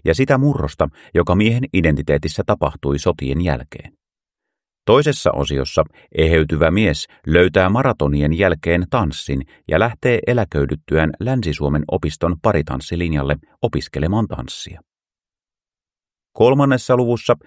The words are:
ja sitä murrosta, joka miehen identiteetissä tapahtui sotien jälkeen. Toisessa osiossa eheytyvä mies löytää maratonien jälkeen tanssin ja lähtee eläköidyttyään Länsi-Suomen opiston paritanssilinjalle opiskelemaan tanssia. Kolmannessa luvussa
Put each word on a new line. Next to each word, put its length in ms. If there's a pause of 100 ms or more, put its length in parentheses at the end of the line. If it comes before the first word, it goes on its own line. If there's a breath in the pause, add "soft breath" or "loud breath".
ja 100
sitä 220
murrosta, 520 (240 loud breath)
joka 220
miehen 280 (100)
identiteetissä 720
tapahtui 540
sotien 420
jälkeen. 520 (920)
Toisessa 460
osiossa 520 (340 soft breath)
eheytyvä 540
mies 360 (200 soft breath)
löytää 420
maratonien 680
jälkeen 520
tanssin 520 (260 soft breath)
ja 120
lähtee 480
eläköidyttyään 920
Länsi-Suomen 720
opiston 500
paritanssilinjalle 920 (260 soft breath)
opiskelemaan 680
tanssia. 540 (1500)
Kolmannessa 640
luvussa 380 (120)